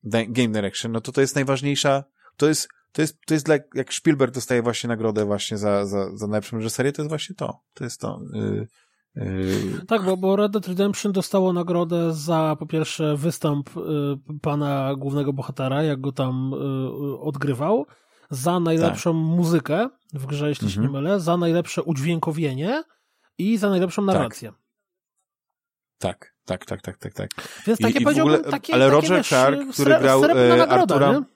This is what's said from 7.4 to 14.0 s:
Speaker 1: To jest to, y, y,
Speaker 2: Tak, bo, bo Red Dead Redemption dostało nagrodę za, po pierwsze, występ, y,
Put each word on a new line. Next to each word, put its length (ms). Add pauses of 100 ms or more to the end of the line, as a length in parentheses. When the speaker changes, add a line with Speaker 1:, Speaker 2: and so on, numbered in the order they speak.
Speaker 1:
To 100
jest 160
to, 200 (140)
y, 320 (540)
y, 680
Speaker 2:
Tak, 160
bo, 120
bo 200
Red 160
Dead 160
Redemption 440
dostało 400
nagrodę 640
za, 440
po 80
pierwsze, 500
występ, 600
y, 40 (640)